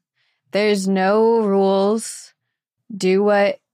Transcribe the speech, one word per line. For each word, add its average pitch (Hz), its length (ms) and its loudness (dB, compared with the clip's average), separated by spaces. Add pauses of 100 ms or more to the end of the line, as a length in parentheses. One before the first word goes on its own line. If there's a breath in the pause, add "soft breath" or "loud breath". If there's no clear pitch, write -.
(520)
There's 202 340 0
no 208 580 2
rules. 196 920 -2 (600)
Do 190 300 0
what 202 360 0 (140)